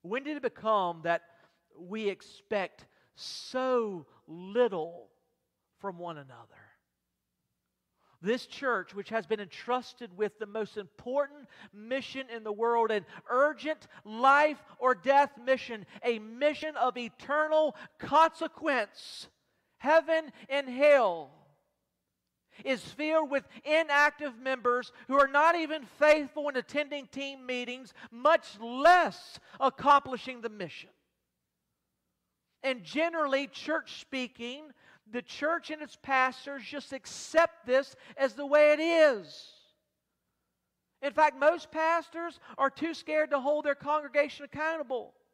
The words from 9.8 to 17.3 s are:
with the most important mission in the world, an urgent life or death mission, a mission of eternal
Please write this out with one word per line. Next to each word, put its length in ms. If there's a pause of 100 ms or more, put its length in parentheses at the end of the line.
with 220
the 80
most 320
important 680 (260)
mission 560
in 140
the 80
world, 400
an 120 (240)
urgent 600 (180)
life 580 (140)
or 160
death 380 (120)
mission, 440 (160)
a 160
mission 560
of 240
eternal 760 (220)